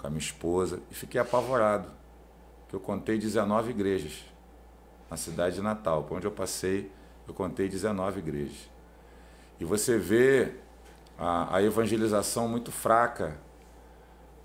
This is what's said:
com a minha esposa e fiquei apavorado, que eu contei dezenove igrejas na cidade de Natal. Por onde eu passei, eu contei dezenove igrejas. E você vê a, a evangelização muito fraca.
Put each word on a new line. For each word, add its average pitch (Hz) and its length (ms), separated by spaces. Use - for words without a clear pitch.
com - 60
a - 20
minha 78 100
esposa 87 600
e - 60
fiquei - 260
apavorado, 117 680
que - 80
eu 98 40
contei 107 400
dezenove 107 500
igrejas 95 560
na 82 80
cidade 85 420
de 98 40
Natal. 98 400
Por 80 160
onde 92 80
eu 104 60
passei, 98 600
eu 85 80
contei 95 340
dezenove 95 480
igrejas. 73 540
E - 60
você 107 340
vê 117 520
a, 85 420
a 98 40
evangelização 107 840
muito 120 240
fraca. 110 680